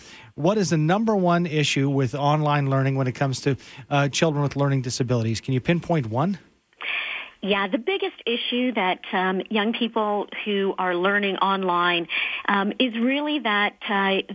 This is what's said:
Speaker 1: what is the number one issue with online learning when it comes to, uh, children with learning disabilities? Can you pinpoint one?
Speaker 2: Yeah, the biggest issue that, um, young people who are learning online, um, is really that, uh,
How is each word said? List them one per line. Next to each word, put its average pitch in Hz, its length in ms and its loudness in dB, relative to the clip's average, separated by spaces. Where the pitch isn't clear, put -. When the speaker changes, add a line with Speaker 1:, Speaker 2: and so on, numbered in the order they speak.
Speaker 1:
what 180 240 2
is 185 100 2
the 170 80 2
number 202 400 2
one 175 300 4
issue 143 420 2
with 135 260 0
online 147 540 2
learning 135 280 2
when 135 100 0
it 127 80 -2
comes 135 260 0
to, 135 160 0
uh, 143 220 2
children 147 320 2
with 139 140 0
learning 139 260 2
disabilities? 117 580 0
Can 131 140 -2
you 127 80 2
pinpoint 165 460 0
one? 151 300 0
Speaker 2:
Yeah, 196 260 0
the 220 100 -2
biggest 381 380 -2
issue 240 460 -2
that, 190 280 0
um, 190 280 0
young 214 220 0
people 214 540 -2
who 196 340 0
are 185 160 0
learning 196 420 0
online, 175 720 0
um, 202 320 0
is 254 200 2
really 285 400 0
that, 208 360 0
uh, 196 460 0